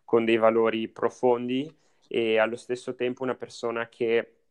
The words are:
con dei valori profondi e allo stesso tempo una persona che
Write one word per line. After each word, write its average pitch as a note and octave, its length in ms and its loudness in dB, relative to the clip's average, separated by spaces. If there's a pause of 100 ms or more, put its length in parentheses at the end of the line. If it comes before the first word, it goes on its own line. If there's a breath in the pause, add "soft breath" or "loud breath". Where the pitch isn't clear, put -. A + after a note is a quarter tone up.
con A#2 180 2
dei A2+ 140 4
valori A2+ 500 2
profondi B2 840 -2 (380)
e A2+ 300 0
allo A2 180 2
stesso B2 400 -8
tempo B2 280 -4
una B2+ 120 -4
persona A#2 540 -8
che A#2 460 -2 (160)